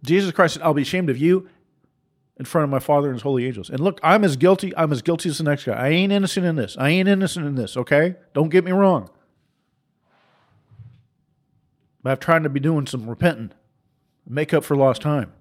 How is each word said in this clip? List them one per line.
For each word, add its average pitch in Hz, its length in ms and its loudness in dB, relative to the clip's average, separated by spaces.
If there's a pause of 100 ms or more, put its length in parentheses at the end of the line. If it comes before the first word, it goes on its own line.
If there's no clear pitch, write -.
Jesus 185 260 0
Christ 165 240 -4
said, 147 80 -14
"I'll 160 100 0
be 143 100 -2
ashamed 180 260 -4
of 123 80 -4
you 180 320 0 (880)
in 135 80 -12
front 165 180 -2
of 147 60 -2
my 135 100 0
Father 143 280 0
and 131 80 -4
his 113 80 -10
holy 131 220 -2
angels." 113 240 -10
And 131 100 -8
look, 180 240 -2
I'm 196 200 6
as 160 120 2
guilty, 185 400 2
I'm 160 160 0
as 127 100 -2
guilty 170 280 -2
as 147 80 -6
the 165 60 -4
next 147 220 -2
guy. 117 80 -2
I 120 160 -2
ain't 185 220 2
innocent 196 340 0
in 165 100 0
this. 113 220 -4
I 139 120 0
ain't 185 180 2
innocent 190 380 0
in 143 100 -2
this, 120 220 -4
okay? 151 380 2 (180)
Don't 156 160 2
get 170 140 4
me 180 80 -4
wrong. 185 380 2 (3000)
But 131 80 0
I've 131 80 -2
tried 165 240 2
to 151 60 0
be 139 100 -2
doing 147 260 0
some 117 240 -8
repenting, 117 420 -2 (760)
make 147 260 -4
up 151 100 4
for 147 120 0
lost 135 260 4
time. 143 400 -2